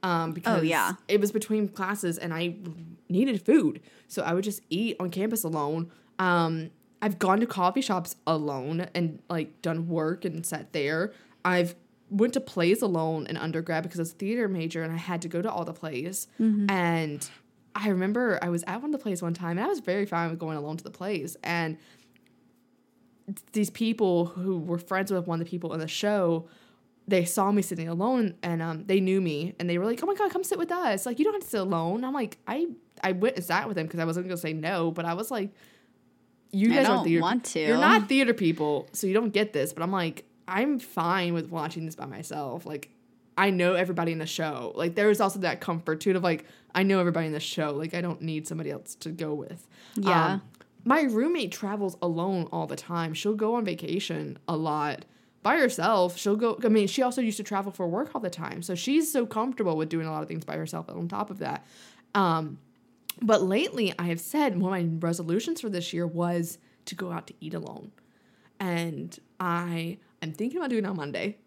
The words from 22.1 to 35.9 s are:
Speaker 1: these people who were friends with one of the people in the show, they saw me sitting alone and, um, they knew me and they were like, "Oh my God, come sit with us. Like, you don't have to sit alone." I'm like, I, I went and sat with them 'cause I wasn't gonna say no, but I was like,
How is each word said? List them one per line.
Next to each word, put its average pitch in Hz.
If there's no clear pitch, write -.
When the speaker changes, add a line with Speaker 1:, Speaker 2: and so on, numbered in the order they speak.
Speaker 1:
these 208
people 208
who 180
were 170
friends 190
with 180
one 165
of 170
the 170
people 175
in 160
the 160
show, 175
they 190
saw 190
me 202
sitting 170
alone 196
and, 170
um, 165
they 196
knew 190
me 160
and 175
they 175
were 180
like, 233
"Oh -
my 392
God, 403
come 381
sit -
with 339
us. 294
Like, 247
you 285
don't 415
have 381
to -
sit 208
alone." 185
I'm 262
like, 226
I, 302
I 190
went 202
and 175
sat 185
with 190
them 160
'cause 170
I 165
wasn't 170
gonna 185
say 165
no, 165
but 165
I 170
was 220
like, 202